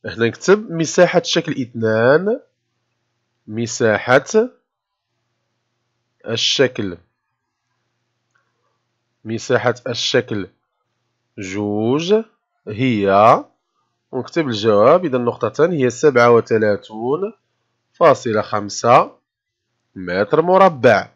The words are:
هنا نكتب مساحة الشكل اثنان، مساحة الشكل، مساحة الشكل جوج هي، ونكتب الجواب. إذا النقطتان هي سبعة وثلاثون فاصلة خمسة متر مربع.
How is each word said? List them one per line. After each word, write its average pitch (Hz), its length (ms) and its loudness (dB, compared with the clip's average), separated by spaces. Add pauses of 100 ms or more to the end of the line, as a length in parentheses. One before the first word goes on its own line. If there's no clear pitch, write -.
هنا 113 220 -4
نكتب 202 440 0
مساحة 170 500 0
الشكل 165 320 -4
اثنان، 123 880 0 (1040)
مساحة 113 760 0 (2000)
الشكل، 113 720 -2 (2250)
مساحة 113 500 -2 (140)
الشكل 117 600 -4 (920)
جوج 107 760 -4 (540)
هي، 107 760 2 (680)
ونكتب 135 360 -6
الجواب. 113 560 4
إذا 131 120 -4
النقطتان 120 560 -2
هي 131 180 0
سبعة 120 400 2
وثلاثون 113 1040 -2 (600)
فاصلة 120 500 0
خمسة 117 680 0 (840)
متر 98 480 -2
مربع. 160 720 2